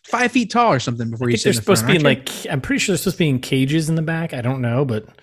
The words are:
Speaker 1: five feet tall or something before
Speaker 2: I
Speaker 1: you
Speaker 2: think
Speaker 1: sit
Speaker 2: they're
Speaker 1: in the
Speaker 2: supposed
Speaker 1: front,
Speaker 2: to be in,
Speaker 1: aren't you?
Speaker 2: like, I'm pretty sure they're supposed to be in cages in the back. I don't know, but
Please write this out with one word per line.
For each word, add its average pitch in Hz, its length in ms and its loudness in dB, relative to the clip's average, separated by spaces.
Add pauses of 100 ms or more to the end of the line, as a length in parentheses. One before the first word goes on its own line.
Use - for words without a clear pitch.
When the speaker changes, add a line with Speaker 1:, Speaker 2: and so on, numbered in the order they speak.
Speaker 1:
five 240 260 -2
feet 240 180 0
tall 233 220 2
or 135 80 2
something 117 320 -4
before 117 160 -4
Speaker 2:
I 120 40 2
Speaker 1:
you 120 60 4
Speaker 2:
think - 40 -4
Speaker 1:
sit - 20 -6
Speaker 2:
they're 202 80 4
Speaker 1:
in - 60 2
the 113 60 -2
Speaker 2:
supposed 185 200 4
Speaker 1:
front, 170 160 4
Speaker 2:
to 151 40 2
be 139 60 6
in, 127 80 4
Speaker 1:
aren't - 120 -12
you? - 200 -10
Speaker 2:
like, 170 40 -4
I'm 131 80 -2
pretty 269 180 -2
sure - 140 0
they're 165 60 2
supposed - 180 -4
to 180 60 0
be 156 60 4
in 127 100 2
cages 143 500 0
in 165 60 0
the 165 60 0
back. 165 320 -4
I 135 80 -6
don't 131 200 -2
know, 123 240 0
but 107 200 -2 (180)